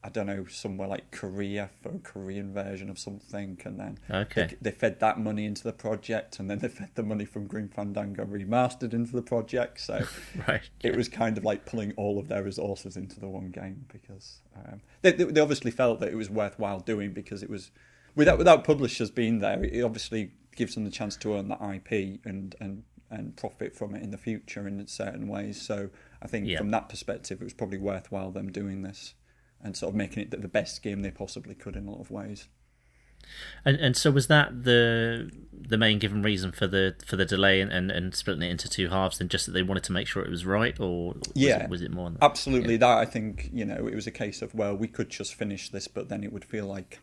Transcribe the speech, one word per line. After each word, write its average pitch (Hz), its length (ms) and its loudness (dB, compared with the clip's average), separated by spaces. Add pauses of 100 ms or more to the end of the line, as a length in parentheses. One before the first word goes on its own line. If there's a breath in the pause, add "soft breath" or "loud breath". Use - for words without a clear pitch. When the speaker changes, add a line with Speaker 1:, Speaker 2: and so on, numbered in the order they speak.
Speaker 1:
I 104 60 -10
don't 98 180 -4
know, 98 180 -4
somewhere 98 420 -6
like 98 240 -6
Korea 101 600 -6 (100)
for - 140 -10
a - 40 -8
Korean 98 540 -8
version 98 380 -6
of 92 80 -12
something, 101 640 -10
and 101 140 -8
then 104 180 -10 (140)
Speaker 2:
Okay. 92 360 0
Speaker 1:
they, 85 140 -10
they 110 100 -2
fed 104 280 0
that 110 180 4
money 107 280 -2
into 104 180 -6
the 117 100 -4
project, - 680 -4
and 95 120 -6
then 101 80 -2
they 123 80 -4
fed - 260 -10
the - 100 -4
money 107 220 -2
from 104 220 -8
Grim 101 220 -6
Fandango 101 560 -4
Remastered 110 680 0
into 120 200 0
the 123 100 -2
project. 120 560 -2
So - 260 -4 (180)
Speaker 2:
<laughs> - 240 -8
Right, - 140 2 (220)
Speaker 1:
it 120 80 2
Speaker 2:
yeah. - 60 0
Speaker 1:
was 113 120 2
kind 110 300 0
of 92 60 -6
like 107 200 0
pulling 104 280 -4
all 101 260 0
of - 80 -8
their 101 160 -2
resources 98 540 -6
into 92 220 -12
the 98 100 -10
one 95 200 -8
game, 95 420 -12
because, - 500 -20 (160)
um, 101 240 -16 (200 soft breath)
they, 180 120 10
they, 175 100 4
they 156 180 6
obviously 143 300 2
felt 120 300 4
that 101 80 0
it 78 60 -6
was 110 140 -4
worthwhile 101 520 -2
doing, 101 320 -2
because 98 280 -10
it - 80 -10
was, 95 220 -12 (420 soft breath)
without, 151 240 8
without 170 280 10
publishers 131 440 2
being 113 300 2
there, 98 240 0
it 117 200 -2
obviously 110 500 -2 (220)
gives 117 200 -2
them 110 80 -4
the 101 80 -4
chance 104 240 -6
to 107 200 -2
own 98 120 -2
that 104 140 -4
I 98 180 -6
P 98 460 -2
and, 95 340 -8
and, 101 240 -10 (260)
and 107 260 -10
profit - 400 -8
from 104 200 -8
it - 80 -10
in 101 80 -8
the 104 80 -10
future 104 480 -6
in 101 200 -8
certain 104 400 -6
ways. 101 320 -6
So 101 300 -6 (320 soft breath)
I - 60 -12
think 104 200 -2
Speaker 2:
Yeah. 85 120 0
Speaker 1:
from 104 120 0
that 110 180 0
perspective, - 520 -8
it - 20 -10
was 98 100 -10
probably 101 260 -6
worthwhile 95 500 -4
them 98 220 -8
doing 95 320 -6
this - 320 -14 (480)
and 98 140 -8
sort 95 140 -4
of 98 40 -2
making 104 280 -2
it - 80 -10
the, - 60 -6
the 101 100 -8
best - 360 -2
game 101 180 -2
they 98 100 -2
possibly 101 440 -12
could 98 200 -12
in 101 120 -8
a 101 40 -10
lot - 80 -12
of - 120 -14
ways. 104 360 -10 (1160 loud breath)
Speaker 2:
And, 139 140 6
and 131 200 4
so 156 140 6
was 135 160 6
that 139 360 6
the, 117 680 6 (200)
the - 260 -2
main 107 200 6
given 104 240 0
reason 95 300 2
for 101 160 0
the, 95 280 4 (120)
for - 80 -2
the 95 100 4
delay 95 360 6
and, 101 100 0
and, 92 180 0
and 92 240 -2
splitting 82 300 -2
it 87 80 -2
into - 180 -4
two 92 200 0
halves, 92 300 2
and 90 100 0
just - 180 0
that 90 60 -6
they 90 100 4
wanted 92 220 0
to - 60 -2
make 95 160 0
sure 95 160 -2
it 85 60 -4
was 87 160 -4
right, 104 340 2
or 87 340 -2
was - 200 -8
Speaker 1:
Yeah, 131 300 4
Speaker 2:
it, - 60 -6
was 87 120 -2
it - 100 -6
more 90 140 -6
than 87 140 -6
that? - 60 8
Speaker 1:
absolutely 127 480 4
Speaker 2:
Yeah. 113 60 4
Speaker 1:
that. 123 200 10
I 113 60 6
think, 110 460 -6
you 120 140 -2
know, 110 220 -4
it 110 80 -4
was 104 120 -4
a 107 40 -8
case 107 300 -6
of, 107 120 -8
well, 101 220 0
we 107 120 -2
could 113 220 -4
just - 240 -8
finish 101 360 -6
this, 98 180 -8
but - 220 -8
then 101 140 -6
it 101 80 -8
would 101 140 -12
feel 104 220 -6
like 98 360 -10